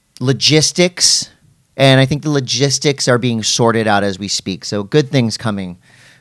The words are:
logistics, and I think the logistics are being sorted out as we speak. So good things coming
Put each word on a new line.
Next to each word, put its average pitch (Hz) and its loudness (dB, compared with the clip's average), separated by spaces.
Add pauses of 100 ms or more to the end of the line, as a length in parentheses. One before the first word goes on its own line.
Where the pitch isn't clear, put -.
(200)
logistics, 143 0 (460)
and 135 4
I 135 4
think 135 -2
the 151 -4
logistics 135 -2
are 123 4
being 113 -2
sorted 113 2
out 101 2
as 98 -4
we 101 -6
speak. - -6
So 104 -4
good 135 0
things 120 0
coming 98 -6 (440)